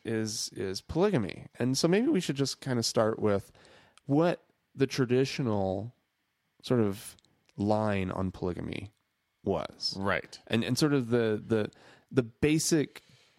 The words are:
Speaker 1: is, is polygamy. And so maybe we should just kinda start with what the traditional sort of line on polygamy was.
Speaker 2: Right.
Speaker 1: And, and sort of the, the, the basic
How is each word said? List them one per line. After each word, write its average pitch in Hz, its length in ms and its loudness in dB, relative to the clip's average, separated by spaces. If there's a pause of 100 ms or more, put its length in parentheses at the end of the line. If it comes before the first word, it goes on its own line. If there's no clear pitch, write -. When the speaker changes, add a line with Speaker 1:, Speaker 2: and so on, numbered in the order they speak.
Speaker 1:
is, 110 500 -4
is 98 260 -6
polygamy. 160 680 0 (120)
And 131 180 0
so 165 120 2
maybe 208 200 4
we 247 120 2
should 147 160 -4
just 135 240 -2
kinda 123 240 -2
start 110 340 0
with 101 320 0 (560)
what 160 380 2 (300)
the 135 120 2
traditional 117 1040 0 (680)
sort 123 180 2
of 101 360 -2 (400)
line 101 560 0
on 92 180 -4
polygamy 90 640 -6 (520)
was. - 540 -4
Speaker 2:
Right. 95 480 -4
Speaker 1:
And, 113 160 0
and 110 160 -2
sort 151 160 4
of 120 160 0
the, 113 340 2
the, 107 260 0 (420)
the 127 100 4
basic 151 800 0 (360)